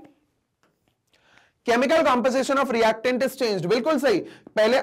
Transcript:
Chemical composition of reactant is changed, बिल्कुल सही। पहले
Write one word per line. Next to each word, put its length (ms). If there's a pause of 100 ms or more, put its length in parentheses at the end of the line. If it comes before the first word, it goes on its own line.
(1700)
Chemical 380
composition 540
of 140
reactant 520
is 140
changed, 300
बिल्कुल 320
सही। 200 (360)
पहले 280